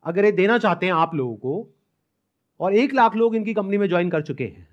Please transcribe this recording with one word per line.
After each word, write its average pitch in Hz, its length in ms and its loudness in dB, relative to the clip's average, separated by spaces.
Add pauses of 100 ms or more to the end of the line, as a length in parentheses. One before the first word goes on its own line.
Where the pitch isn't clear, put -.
अगर 180 200 0
ये 214 60 4
देना 196 260 2
चाहते 180 280 0
हैं 185 80 0
आप 165 220 0
लोगों 123 200 -4
को 143 400 -8 (840)
और 185 140 -2
एक 269 200 2
लाख 233 220 2
लोग 226 200 0
इनकी 220 180 -4
कंपनी 196 240 0
में 202 120 0
ज्वाइन 175 200 0
कर 156 120 -2
चुके 135 220 -8
हैं 92 300 -12